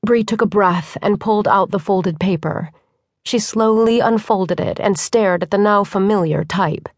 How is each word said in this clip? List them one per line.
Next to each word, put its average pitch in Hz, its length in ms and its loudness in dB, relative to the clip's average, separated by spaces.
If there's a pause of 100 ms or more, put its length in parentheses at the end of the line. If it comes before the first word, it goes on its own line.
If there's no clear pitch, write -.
Bree 233 220 2
took 220 160 -4
a 233 60 2
breath 180 560 0
and 202 180 0
pulled 208 260 0
out 196 240 2
the 202 80 -2
folded 185 400 -2
paper. 165 520 -4 (560)
She 247 120 -2
slowly 220 600 2
unfolded 202 600 0
it - 200 -4
and 196 180 0
stared 190 440 0
at 170 80 -8
the 208 60 -2
now 202 260 2
familiar 190 640 0
type. 165 540 -4